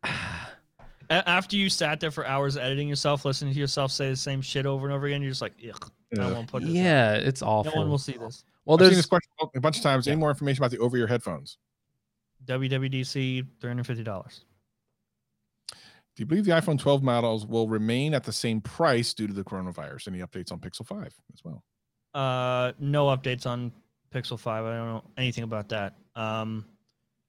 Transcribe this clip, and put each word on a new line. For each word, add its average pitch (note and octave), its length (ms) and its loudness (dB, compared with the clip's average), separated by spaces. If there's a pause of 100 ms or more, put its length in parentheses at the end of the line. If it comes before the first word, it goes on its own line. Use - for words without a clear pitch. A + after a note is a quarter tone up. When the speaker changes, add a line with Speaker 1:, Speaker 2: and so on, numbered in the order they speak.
(1120)
Speaker 1:
A-, F3 180 2
after F#3+ 280 2
you G3 140 2
sat D#3 300 0
there D#3+ 100 -2
for D3 160 -6
hours C#3 300 0
editing C3+ 320 -2
yourself, C#3+ 360 0
listening C3+ 300 -2
to C3+ 40 -2
yourself C#3 320 0
say C3+ 200 -2
the C3 60 -2
same C3+ 260 -4
shit C3+ 240 -4
over C#3 200 -2
and C#3 80 -2
over C#3 120 -4
again, C#3+ 160 -2
you're C3+ 100 -4
just C3 100 -6
like, G#2+ 120 -8 (120)
"Ugh, - 240 -14 (220)
I A2+ 40 -4
don't G2 120 0
Speaker 2:
Yeah. F#2 60 0
Speaker 1:
wanna F2+ 120 -6
put B2+ 160 -6
this D#3+ 80 -2
out. E3 60 0
Speaker 3:
Yeah, D3 380 6
it's C3 260 0
Speaker 1:
No - 80 -4
one A2 180 2
Speaker 3:
awful. D3+ 220 0
Speaker 1:
will C#3+ 100 2
see C#3 140 -6
this." A#2 320 -14 (220)
Speaker 3:
Well, D#3 100 8
Speaker 2:
I've E3 40 10
seen F#3 80 12
Speaker 3:
there's G3 100 10
Speaker 2:
this E3+ 80 6
question - 240 2 (260)
a B2+ 40 -4
bunch D3 180 2
of - 40 -8
times. C3 240 4
Speaker 1:
Yeah. C#3+ 60 2
Speaker 2:
Any D#3 80 2
more D#3 80 4
information C#3 340 0
about A#2+ 100 2
the A#2+ 60 -6
over-ear A#2+ 280 2
headphones? G2+ 500 -2 (880)
Speaker 1:
W C3 240 -2
W C3+ 220 0
D C3 120 -2
C, C3 400 -4 (200)
three A#2+ 80 -8
hundred A#2+ 160 -4
fifty A#2 180 -6
dollars. - 400 -10 (1300)
Speaker 2:
Do - 500 -14
you - 40 -4
believe F#3 180 2
the G3+ 60 4
iPhone D#3+ 280 4
twelve C#3 240 4
models A#2 440 2
will A2+ 220 0
remain A#2 440 0
at C3 120 0
the G#2+ 80 -8
same A2+ 280 -2
price A#2+ 540 2
due A2 120 -4
to G2+ 60 -4
the G2 120 -6
coronavirus? E2+ 640 -10
Any F#2 100 -8
updates F2+ 340 -10
on E2+ 60 -10
Pixel - 280 -14
five - 280 -12 (180)
as - 120 -20
well? D#3+ 200 -14 (480)
Speaker 1:
Uh, B2+ 640 0
no C#3+ 280 2
updates C3 400 0
on A#2+ 260 -4 (400)
Pixel B2 260 -8
five. A2 280 -4
I A2+ 100 -6
don't A#2 120 -6
know A2+ 160 -8 (120)
anything B2 280 -2
about A2 260 -6
that. G#2 240 -6 (200)
Um, A2 520 -6 (640)